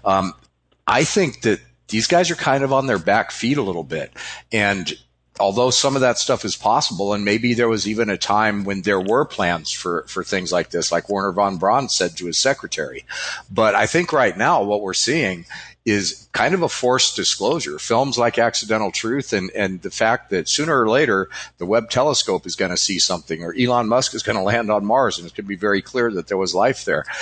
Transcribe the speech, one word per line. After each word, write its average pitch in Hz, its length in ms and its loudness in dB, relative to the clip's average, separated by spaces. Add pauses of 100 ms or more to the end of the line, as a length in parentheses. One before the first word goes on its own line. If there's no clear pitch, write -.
Um, 95 280 2 (540)
I 131 180 2
think 165 380 0
that 107 180 2 (280)
these 110 200 -2
guys 170 220 4
are 165 60 -4
kind 139 280 2
of 135 80 0
on 135 140 2
their 110 120 2
back 98 320 0
feet 135 280 0
a 131 40 2
little 87 220 -4
bit. 76 260 -8 (400)
And 101 440 0 (460)
although 104 300 2
some 135 240 2
of 131 80 0
that 123 160 4
stuff - 260 -2
is 98 120 -4
possible, 104 580 0
and 101 100 -2
maybe 113 300 2
there 117 140 2
was 107 200 0
even 107 220 0
a 90 80 -2
time 104 460 2
when 98 180 -4
there 98 180 2
were 110 240 2
plans 87 480 -2
for, 87 340 -4
for - 160 -8
things 90 300 -4
like 85 180 0
this, 85 220 -2
like 85 160 -2
Wernher 98 240 -2
von 98 240 0
Braun 107 320 2
said 87 280 -2
to 90 100 -8
his 85 120 -4
secretary. 80 640 -2 (460)
But 107 240 4
I 107 120 4
think 170 260 0
right 120 240 2
now 127 260 2
what 104 200 0
we're 95 120 -4
seeing 104 520 -2 (380)
is 104 480 -2
kind 135 220 2
of 180 80 0
a 147 60 2
forced - 480 0
disclosure. 98 640 -2
Films 120 400 0
like 120 200 2
Accidental 110 540 0
Truth 127 400 -4
and, 92 180 -2
and 95 320 -2
the 95 80 -8
fact 113 400 0
that 90 200 -2
sooner 147 300 0
or 110 80 2
later 113 400 2 (280)
the 87 100 -8
Webb 110 240 0
telescope 131 560 0
is 87 100 -8
gonna 90 200 -2
see 90 220 -2
something, 82 440 -2
or 85 160 -6
Elon 120 300 2
Musk 123 260 0
is 117 80 -6
gonna 110 200 0
land 107 280 0
on 104 140 0
Mars, 113 340 2
and 85 80 -14
it's 85 80 -18
gonna 101 140 -10
be 98 80 -6
very 98 260 0
clear 120 280 -2
that 90 180 -4
there 98 100 0
was 90 160 -2
life 117 300 2
there. 76 200 -2 (180)